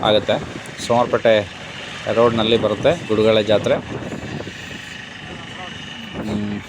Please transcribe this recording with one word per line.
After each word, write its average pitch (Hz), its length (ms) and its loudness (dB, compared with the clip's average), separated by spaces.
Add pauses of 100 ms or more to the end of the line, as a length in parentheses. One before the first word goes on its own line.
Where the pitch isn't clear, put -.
ಆಗುತ್ತೆ. 107 360 2 (480)
ಸೋಮವಾರಪೇಟೆ 113 600 4 (680)
ರೋಡ್‌ನಲ್ಲಿ 113 440 4
ಬರುತ್ತೆ 107 500 2
ಗುಡುಗಳೆ 107 360 6
ಜಾತ್ರೆ. 107 320 4 (2500)
ಹ್ಮ್. 104 520 -4